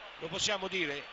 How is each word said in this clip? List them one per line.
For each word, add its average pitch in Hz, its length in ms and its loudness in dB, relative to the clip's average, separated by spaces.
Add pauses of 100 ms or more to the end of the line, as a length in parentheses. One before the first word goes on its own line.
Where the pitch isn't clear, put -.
(200)
lo 160 80 -6
possiamo 190 400 2
dire, 156 460 0